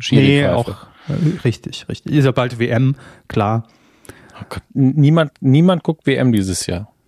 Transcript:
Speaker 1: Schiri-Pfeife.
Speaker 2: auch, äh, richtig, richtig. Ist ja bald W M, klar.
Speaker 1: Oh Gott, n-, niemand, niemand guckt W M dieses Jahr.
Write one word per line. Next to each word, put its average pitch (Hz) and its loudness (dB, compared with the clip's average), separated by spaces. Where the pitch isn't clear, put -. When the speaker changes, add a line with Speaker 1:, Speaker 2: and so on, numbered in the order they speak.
Speaker 1:
Schiri-Pfeife. 139 4
Speaker 2:
auch, 117 -2
äh, 160 -2
richtig, - -6
richtig. - -10
Ist 143 2
ja 131 2
bald 123 -4
W 123 -2
M, 131 0
klar. 113 -2
Speaker 1:
Oh - -18
Gott, - -12
n-, 139 2
niemand, 151 4
niemand 156 4
guckt - -6
W 135 2
M 127 2
dieses 95 -2
Jahr. 92 -6